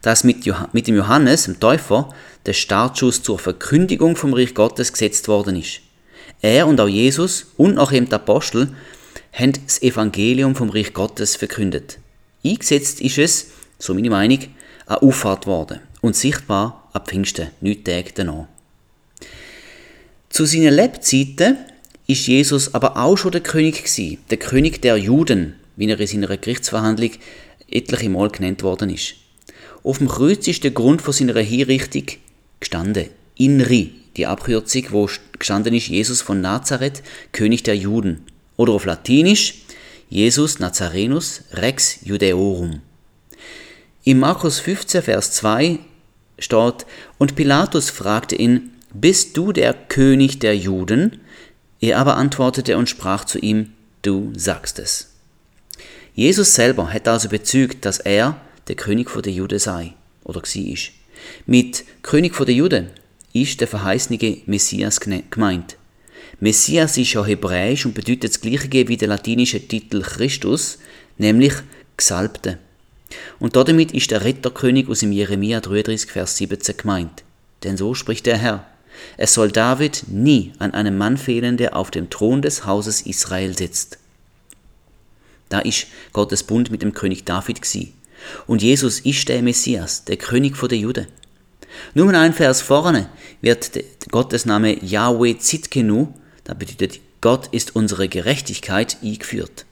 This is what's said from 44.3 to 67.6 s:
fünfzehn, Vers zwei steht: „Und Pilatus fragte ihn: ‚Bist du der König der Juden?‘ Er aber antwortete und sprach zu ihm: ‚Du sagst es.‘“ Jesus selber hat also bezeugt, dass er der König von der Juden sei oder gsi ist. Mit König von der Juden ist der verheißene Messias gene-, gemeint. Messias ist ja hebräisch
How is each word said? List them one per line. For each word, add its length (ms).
fünfzehn, 420
Vers 300
zwei 480
steht: 480
„Und 160
Pilatus 560
fragte 460
ihn: 340
‚Bist 440
du 160
der 220
König 640
der 180
Juden?‘ 640
Er 180
aber 180
antwortete 640
und 100
sprach 360
zu 140
ihm: 340
‚Du 340
sagst 420
es.‘“ 320
Jesus 400
selber 380
hat 160
also 200
bezeugt, 560
dass 140
er 420
der 80
König 340
von 120
der 100
Juden 260
sei 360
oder 180
gsi 320
ist. 200
Mit 400
König 320
von 120
der 80
Juden 360
ist 280
der 80
verheißene 760
Messias 540
gene-, 280
gemeint. 480
Messias 560
ist 160
ja 120
hebräisch 600